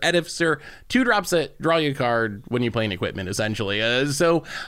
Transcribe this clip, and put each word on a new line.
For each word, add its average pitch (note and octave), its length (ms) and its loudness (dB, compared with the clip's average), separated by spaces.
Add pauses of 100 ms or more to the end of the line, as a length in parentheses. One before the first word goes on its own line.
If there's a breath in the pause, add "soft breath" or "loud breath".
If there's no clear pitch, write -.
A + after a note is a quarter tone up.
Edificer, E3 540 0 (300 loud breath)
two B3+ 140 4
drops G#3+ 280 0
that E3 300 -2
draw E3 180 2
you D3+ 120 0
a C3+ 40 -2
card A2+ 520 0
when B2 160 0
you A#2 80 0
play A2+ 140 0
an G#2 80 0
equipment, F#2 360 -4
essentially. G#2 540 -2
Uh, B2 240 2
so, E3 380 2 (240 loud breath)